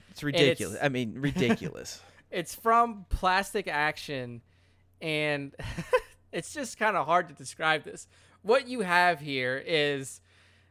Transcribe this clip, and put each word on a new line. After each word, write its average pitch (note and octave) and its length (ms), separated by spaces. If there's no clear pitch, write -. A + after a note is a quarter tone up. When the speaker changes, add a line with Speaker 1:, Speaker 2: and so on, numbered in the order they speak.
Speaker 1:
It's - 100
Speaker 2:
And - 40
Speaker 1:
ridiculous. D3 500
Speaker 2:
it's G2+ 100
Speaker 1:
I C#3+ 40
mean, B2 260
Speaker 2:
<laughs> B2+ 60
Speaker 1:
ridiculous. - 800
Speaker 2:
It's E3+ 260
from A3+ 520
Plastic F#3+ 600
Action, D3 760
and D3+ 540
<laughs> - 400
it's - 200
just C#4+ 260
kinda G3+ 260
hard E3+ 240
to D3 60
describe D#3 500
this. - 240
What B3+ 240
you B3 140
have F3+ 400
here C3+ 440
is, C#3+ 560